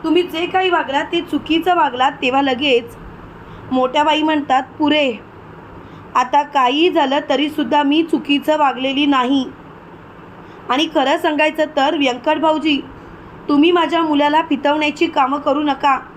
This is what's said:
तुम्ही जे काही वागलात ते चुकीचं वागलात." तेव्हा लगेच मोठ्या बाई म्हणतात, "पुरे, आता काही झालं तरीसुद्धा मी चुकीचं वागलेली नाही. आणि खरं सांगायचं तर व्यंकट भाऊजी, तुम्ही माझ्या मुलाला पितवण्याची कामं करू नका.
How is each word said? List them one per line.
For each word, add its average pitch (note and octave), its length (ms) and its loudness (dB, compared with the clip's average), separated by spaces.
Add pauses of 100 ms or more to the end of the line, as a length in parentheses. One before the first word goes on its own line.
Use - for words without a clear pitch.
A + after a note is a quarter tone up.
तुम्ही D#4+ 200 2
जे E4+ 220 -4
काही F#4 240 0
वागलात D4+ 420 0
ते E4+ 100 0
चुकीचं E4 540 0
वागलात." C4+ 360 2
तेव्हा C4+ 300 0
लगेच B3+ 540 0 (760)
मोठ्या C4 320 0
बाई D4+ 180 2
म्हणतात, D4 420 0 (160)
"पुरे, D4 320 2 (1040)
आता C#4+ 260 2
काही C#4+ 480 2
झालं C#4+ 300 2 (100)
तरीसुद्धा D4 540 0
मी D4+ 200 2
चुकीचं D4+ 540 0
वागलेली C4+ 480 0
नाही. C4+ 400 2 (1200)
आणि C#4 160 2
खरं D4+ 320 0
सांगायचं D#4 480 0 (120)
तर D4 200 2
व्यंकट C#4 400 0
भाऊजी, D#4 440 0 (680)
तुम्ही D4 220 6
माझ्या E4 300 2
मुलाला D4 400 2
पितवण्याची D4+ 680 0
कामं C#4+ 320 0
करू D4 240 0
नका. C#4 360 0 (180)